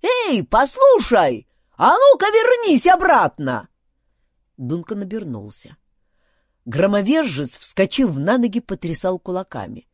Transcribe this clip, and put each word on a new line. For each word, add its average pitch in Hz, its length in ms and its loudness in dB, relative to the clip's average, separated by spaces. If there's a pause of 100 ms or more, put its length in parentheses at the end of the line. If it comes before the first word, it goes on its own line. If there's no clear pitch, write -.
Эй, 403 420 -2
послушай! 247 1000 2 (300)
А 233 200 4
ну-ка 523 300 6
вернись 453 600 2
обратно! 220 840 2 (880)
Дункан 165 460 -8
обернулся. 156 760 -12 (880)
Громовержец, 196 960 -2
вскочив 196 600 -2
на 180 200 0
ноги, 233 220 -2
потрясал 185 580 -6
кулаками. 175 760 -12